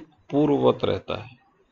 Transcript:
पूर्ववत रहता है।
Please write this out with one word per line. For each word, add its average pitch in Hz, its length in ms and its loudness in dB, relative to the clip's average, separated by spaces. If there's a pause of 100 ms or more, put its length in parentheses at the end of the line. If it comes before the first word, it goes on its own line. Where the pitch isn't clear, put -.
(300)
पूर्ववत 139 540 2
रहता 98 380 -4
है। 113 120 -18 (380)